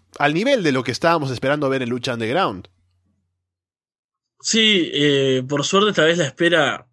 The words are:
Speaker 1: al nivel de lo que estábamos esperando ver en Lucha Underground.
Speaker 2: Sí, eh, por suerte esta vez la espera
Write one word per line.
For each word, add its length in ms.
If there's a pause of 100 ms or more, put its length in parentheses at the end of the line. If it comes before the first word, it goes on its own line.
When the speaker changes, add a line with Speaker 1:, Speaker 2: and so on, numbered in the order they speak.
(180)
Speaker 1:
al 160
nivel 300
de 80
lo 100
que 80
estábamos 400
esperando 380
ver 140
en 80
Lucha 240
Underground. 520 (1700)
Speaker 2:
Sí, 520
eh, 560
por 160
suerte 260
esta 140
vez 140
la 80
espera 640